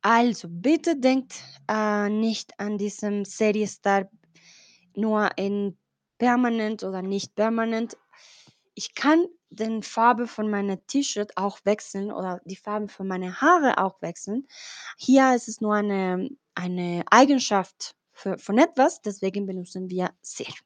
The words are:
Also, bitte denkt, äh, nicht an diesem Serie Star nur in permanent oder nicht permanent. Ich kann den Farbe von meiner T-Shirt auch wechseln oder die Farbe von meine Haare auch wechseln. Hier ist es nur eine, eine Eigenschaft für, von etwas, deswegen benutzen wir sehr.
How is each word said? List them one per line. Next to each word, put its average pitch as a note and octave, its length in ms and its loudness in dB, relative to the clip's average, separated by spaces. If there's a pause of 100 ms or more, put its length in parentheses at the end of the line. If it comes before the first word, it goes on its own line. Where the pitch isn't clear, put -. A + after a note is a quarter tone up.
Also, A#3 400 2
bitte D4 500 0
denkt, C4 360 0 (340)
äh, G#3 420 0
nicht G#3+ 500 -2
an G#3 180 -4
diesem G3+ 480 -4
Serie G#3+ 400 0
Star G3 420 0 (840)
nur G#3+ 420 0
in G3 440 -4 (400)
permanent A#3 640 2
oder F#3+ 180 -6
nicht G3 320 -6
permanent. A3+ 640 -2 (800)
Ich - 180 -12
kann E4 320 4 (240)
den A3 320 -6
Farbe A#3 460 0
von G#3+ 200 -6
meiner G3+ 380 -2
T-Shirt G#3+ 520 -4
auch G3 260 -2
wechseln G3+ 480 -2
oder F#3 340 -6
die F#3 100 -10
Farbe G#3 320 -6
von G3 200 -10
meine F#3 340 -6
Haare D#4 380 6
auch F#3 240 0
wechseln. G3 440 -8 (480)
Hier C4 380 6
ist A#3+ 140 0
es A3 120 -12
nur G#3 140 0
eine, F#3+ 560 0 (240)
eine F3 560 -4
Eigenschaft A#3+ 840 4 (160)
für, F#3 260 -6
von G#3 220 0
etwas, D#4+ 420 4
deswegen G3 460 -4
benutzen F#3 420 -8
wir F3+ 220 -2 (100)
sehr. - 320 -12 (120)